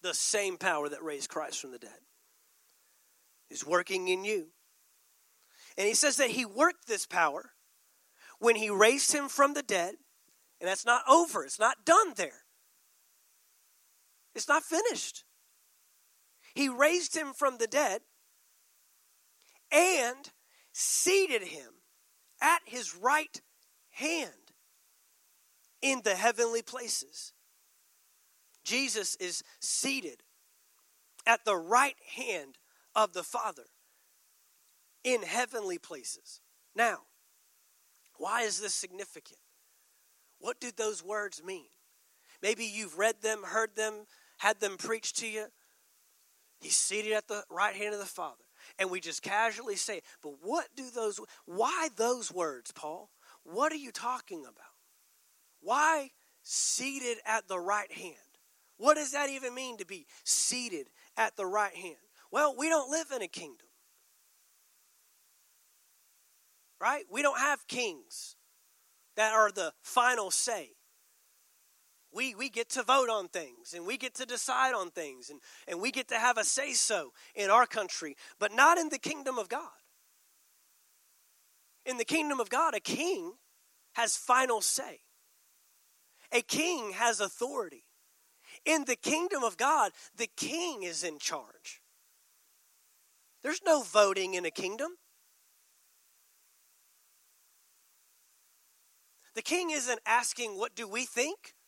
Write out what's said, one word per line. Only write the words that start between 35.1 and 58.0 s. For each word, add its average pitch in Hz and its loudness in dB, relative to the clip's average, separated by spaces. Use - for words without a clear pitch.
heavenly 202 -4
places. - -14
Now, 220 2
why 214 0
is 196 -2
this 208 -4
significant? 185 -10
What 233 -8
do 240 -10
those 214 -4
words 196 -6
mean? 175 -12
Maybe 220 0
you've 208 -8
read 214 2
them, 214 -2
heard 214 -2
them, 214 -4
had 208 2
them 196 -2
preached 220 -6
to 233 -6
you. 214 -8
He's - 0
seated 214 0
at 214 0
the 208 -8
right 190 0
hand 208 -6
of 208 -8
the 190 -8
Father. 156 -12
And 190 0
we 180 -6
just 160 -8
casually 214 -2
say, 190 -6
"But 220 -12
what 254 -4
do 262 -12
those, 226 -4
why 240 -2
those 233 0
words, 160 -6
Paul? 170 -12
What 247 -2
are 311 -6
you 269 -12
talking 226 -8
about? - -20
Why 285 2
seated 254 -2
at 220 -2
the 185 -4
right 202 -2
hand? 180 -14